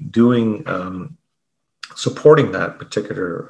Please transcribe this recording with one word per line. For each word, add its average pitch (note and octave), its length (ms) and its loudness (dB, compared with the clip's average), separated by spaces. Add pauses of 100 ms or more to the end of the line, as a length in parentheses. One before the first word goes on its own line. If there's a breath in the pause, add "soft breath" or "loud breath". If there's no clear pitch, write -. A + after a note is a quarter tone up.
(100)
doing, A#2 560 2
um, F#2 500 -8 (800)
supporting - 560 4
that F2+ 300 -6
particular, - 680 -8